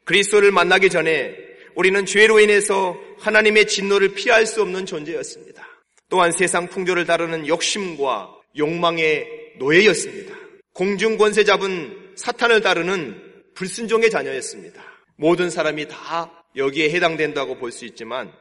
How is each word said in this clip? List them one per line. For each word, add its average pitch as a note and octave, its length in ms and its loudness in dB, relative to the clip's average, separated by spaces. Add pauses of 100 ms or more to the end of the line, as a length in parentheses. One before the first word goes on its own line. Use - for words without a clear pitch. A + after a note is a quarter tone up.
그리스도를 G3+ 480 4
만나기 F#3 400 4
전에 D#3 440 -2 (380)
우리는 F#3+ 320 0
죄로 G#3+ 340 6
인해서 G3 560 2 (220)
하나님의 G#3+ 480 4
진노를 G3 480 0
피할 A3+ 320 2
수 A3 160 -4
없는 F#3+ 240 -4
존재였습니다. D#3 800 -12 (420)
또한 F3 240 2
세상 F3 360 -2
풍조를 F3 380 -2
따르는 E3 420 -2
욕심과 D3 880 -4 (220)
욕망의 D#3+ 680 0 (300)
노예였습니다. E3 800 2 (380)
공중 G3+ 440 -2
권세 G#3 260 4
잡은 F#3 720 -2
사탄을 A#3 460 0
따르는 E3+ 580 -2 (360)
불순종의 A3 560 -2
자녀였습니다. C3+ 720 -8 (340)
모든 E3+ 320 2
사람이 D3+ 380 -4
다 E3 560 -10 (120)
여기에 C#3 360 0
해당된다고 D3+ 680 -2
볼 A#2+ 140 -8
수 B2 140 -16
있지만 A2+ 560 -12